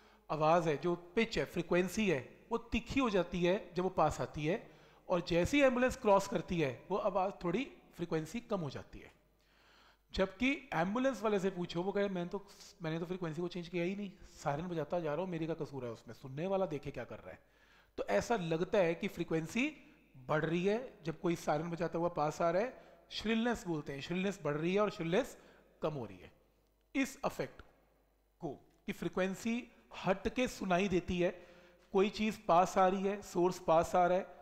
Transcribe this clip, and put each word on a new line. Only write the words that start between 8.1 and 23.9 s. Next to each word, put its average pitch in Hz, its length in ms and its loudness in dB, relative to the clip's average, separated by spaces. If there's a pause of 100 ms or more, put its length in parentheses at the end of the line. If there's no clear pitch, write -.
कम 202 200 -4
हो 151 100 -4
जाती 101 300 -12
है। - 140 -20 (1000)
जबकि 240 640 0
एम्बुलेंस 208 480 0
वाले 208 180 4
से 185 100 0
पूछो, 180 340 -4
वो 196 80 -2
कहे, 202 180 0
"मैं 180 200 -4
तो, 202 180 -8 (340)
मैंने 165 180 -4
तो 170 60 -4
फ्रीक्वेंसी 170 360 -6
को 180 60 -2
चेंज 175 220 -8
किया 170 140 -2
ही 190 120 0
नहीं, 202 160 -8 (220)
सायरन 151 340 -4
बजाता 170 320 -2
जा 156 140 -2
रहा 151 80 -2
हूँ, 185 100 -4
मेरी 160 140 -4
क्या 156 100 -4
कसूर 139 300 -8
है 120 60 -6
उसमें, - 240 -16
सुनने 143 320 -6
वाला 190 180 0
देखे 147 260 -6
क्या 127 120 -8
कर 107 160 -12
रहा 92 120 -14
है।" - 120 -18 (540)
तो - 60 -4
ऐसा 202 320 2
लगता 175 420 0
है 170 180 4
कि 196 120 -4
फ्रीक्वेंसी 175 720 -2 (400)
बढ़ 147 280 0
रही 175 200 0
है 226 380 -2
जब 156 180 -6
कोई 170 140 2
सायरन 160 340 -2
बजाता 170 280 -4
हुआ 170 120 0
पास 151 320 -2
आ 170 80 4
रहा 175 120 2
है, 254 220 -6 (260)
श्रिलनेस 226 580 0
बोलते 151 260 -4